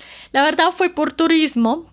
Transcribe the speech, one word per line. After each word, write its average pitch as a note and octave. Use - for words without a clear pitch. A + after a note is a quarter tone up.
La C4+
verdad D#4+
fue F4+
por D#4
turismo, D#4